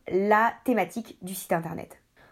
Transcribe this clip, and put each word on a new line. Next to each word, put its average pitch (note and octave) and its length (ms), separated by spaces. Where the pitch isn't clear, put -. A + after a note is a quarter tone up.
la G#3 440
thématique A3 560
du F#3 140
site - 180
internet. E3 480